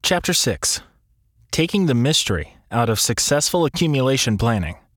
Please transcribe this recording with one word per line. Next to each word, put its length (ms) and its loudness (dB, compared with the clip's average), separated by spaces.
Chapter 280 0
six, 480 -2
Taking 380 0
the 80 2
Mystery 600 0
Out 200 0
of 100 0
Successful 680 0
Accumulation 720 0
Planning. 380 0